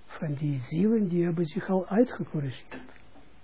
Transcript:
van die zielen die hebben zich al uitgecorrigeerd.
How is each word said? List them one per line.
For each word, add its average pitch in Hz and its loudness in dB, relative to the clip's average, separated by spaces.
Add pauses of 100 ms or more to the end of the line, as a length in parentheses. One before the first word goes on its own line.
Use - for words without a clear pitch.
van 151 -6
die 143 0
zielen 190 2
die 170 2
hebben 170 2
zich - -4
al 190 2
uitgecorrigeerd. - 0 (480)